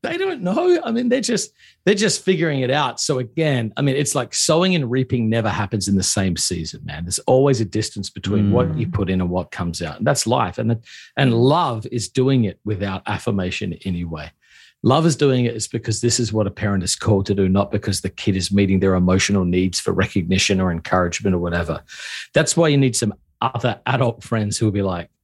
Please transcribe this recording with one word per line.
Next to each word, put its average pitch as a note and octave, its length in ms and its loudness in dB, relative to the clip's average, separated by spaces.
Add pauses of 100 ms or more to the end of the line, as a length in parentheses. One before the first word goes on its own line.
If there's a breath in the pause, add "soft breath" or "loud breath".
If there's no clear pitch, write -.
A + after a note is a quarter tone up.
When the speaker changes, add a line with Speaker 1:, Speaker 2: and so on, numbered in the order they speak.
Speaker 1:
They E4 140 -4
don't F4+ 260 -4
know. D#4+ 400 2
I A#3 80 -4
mean, A#3+ 180 0
they're C4 100 2
just, - 320 -2 (320 soft breath)
they're G3 120 4
just G3 280 0
figuring D#3 380 0
it B2+ 100 0
out. C#3 300 -2
So C#3 160 -2
again, B2+ 580 -2
I - 60 -4
mean, C3+ 160 2
it's D3 180 -2
like B2 180 -2
sowing F3+ 420 2
and C3+ 140 0
reaping B2 380 0
never A2 220 2
happens G2 400 -2
in G2 80 4
the F2+ 60 2
same F#2+ 340 0
season, - 480 -6
man. D2+ 180 -8
There's - 160 -6
always C3 400 4
a A2+ 60 0
distance G#2 440 -6
between G2+ 420 0
what D#3+ 180 2
Speaker 2:
Mm. D#3 100 -4
Speaker 1:
you A2 80 -2
put F#2 220 -4
in F#2 100 0
and F2+ 100 -2
what F2+ 220 -4
comes E2+ 300 -6
out. D#2 160 -8
And A2+ 100 -2
that's C#3+ 180 0
life. A2+ 320 0
And, A2+ 220 0 (380 loud breath)
and C3 160 4
love B2+ 580 2
is A2+ 160 -4
doing C3 380 2
it F#2 180 -4
without G2 440 -4
affirmation F#2+ 680 -4
in E2 100 -12
any F2 220 -4
way. D#2+ 260 -10 (520 soft breath)
Love D3+ 220 4
is D#3+ 120 2
doing C3 260 2
it A#2 140 -2
is A2 100 -6
because A2+ 320 -4
this A#2 220 0
is G#2+ 100 -2
what G#2+ 160 0
a F#2+ 40 -4
parent G2+ 320 -2
is - 120 -2
called G2 300 2
to G2+ 100 0
do, G2 140 2
not G2 200 2
because G#2 300 -2
the F#2+ 100 -6
kid - 280 -2
is F#2+ 160 -2
meeting F#2+ 260 4
their F#2+ 160 4
emotional F#2 480 2
needs F2+ 380 0
for - 100 -2
recognition F#2 680 0
or F2+ 100 0
encouragement F2+ 640 0
or F2 40 0
whatever. E2+ 440 -4 (500 loud breath)
That's D3 220 2
why E3 140 4
you C#3 80 4
need C3 180 2
some G#2+ 180 -2 (280)
other A2+ 440 -2
adult B2 380 -2
friends G#2+ 340 -2
who A2+ 80 0
will G#2 80 2
be G2+ 80 0
like F2 280 -4 (140)